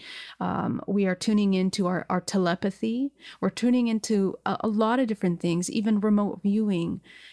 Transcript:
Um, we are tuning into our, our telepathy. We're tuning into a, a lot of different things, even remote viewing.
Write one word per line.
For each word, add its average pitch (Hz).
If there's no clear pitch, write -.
Um, -
we 196
are 185
tuning 208
into 185
our, 180
our 180
telepathy. 208
We're 190
tuning 247
into 208
a, 196
a -
lot 220
of 254
different 180
things, 170
even 214
remote 208
viewing. 202